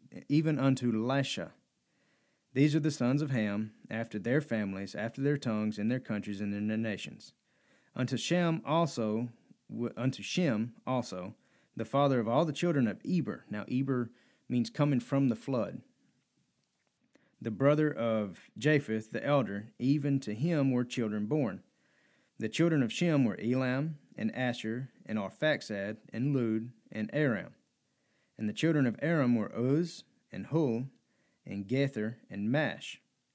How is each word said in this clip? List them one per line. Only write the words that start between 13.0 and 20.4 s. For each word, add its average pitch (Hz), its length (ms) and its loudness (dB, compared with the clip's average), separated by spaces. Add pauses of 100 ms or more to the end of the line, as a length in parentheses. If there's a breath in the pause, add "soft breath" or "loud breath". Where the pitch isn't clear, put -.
Eber." 160 440 -2
Now, 104 220 -6
Eber 127 400 0 (380 soft breath)
means 123 200 0
coming 143 300 2
from 139 300 2
the 113 80 2
flood. 107 440 -4 (1600 soft breath)
"The 117 100 -4
brother 147 380 4
of 110 680 -2
Japheth, 117 540 2
the - 140 -4
elder, 113 540 0
even 139 400 2
to 104 140 -6
him 139 380 2